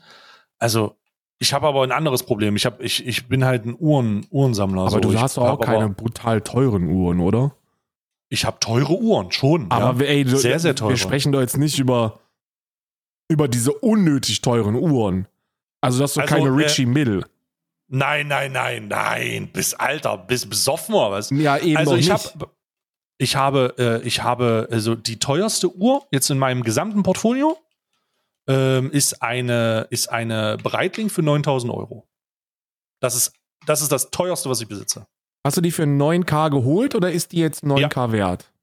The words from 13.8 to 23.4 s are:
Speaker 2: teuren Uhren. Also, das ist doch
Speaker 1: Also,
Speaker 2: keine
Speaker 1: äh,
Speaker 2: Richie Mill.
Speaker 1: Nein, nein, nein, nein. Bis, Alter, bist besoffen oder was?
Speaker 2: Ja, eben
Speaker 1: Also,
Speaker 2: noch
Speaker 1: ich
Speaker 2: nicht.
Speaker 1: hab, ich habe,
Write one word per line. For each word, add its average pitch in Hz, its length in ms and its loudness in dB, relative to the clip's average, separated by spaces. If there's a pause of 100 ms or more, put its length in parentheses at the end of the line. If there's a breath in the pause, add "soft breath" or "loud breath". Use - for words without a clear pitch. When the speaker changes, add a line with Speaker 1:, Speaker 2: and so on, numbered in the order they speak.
Speaker 2:
teuren 117 340 2
Uhren. 113 520 0 (540)
Also, 127 180 0
das 139 120 0
ist - 60 -4
doch 139 40 0
Speaker 1:
Also, 143 140 2
Speaker 2:
keine 139 120 4
Speaker 1:
äh, 135 160 4
Speaker 2:
Richie 147 220 2
Mill. 120 400 2 (640)
Speaker 1:
Nein, 143 400 -2
nein, 139 240 -2
nein, 123 340 -4
nein. 107 640 -4
Bis, - 220 -4
Alter, 127 440 -4
bist 107 320 -4
besoffen 147 460 -2
oder 123 160 2
was? 101 200 -4
Speaker 2:
Ja, 143 260 2
eben 151 180 2
Speaker 1:
Also, 151 180 2
Speaker 2:
noch 120 40 4
Speaker 1:
ich 139 100 4
Speaker 2:
nicht. 196 60 4 (220)
Speaker 1:
hab, - 200 -16 (600)
ich - 180 -2
habe, 135 420 2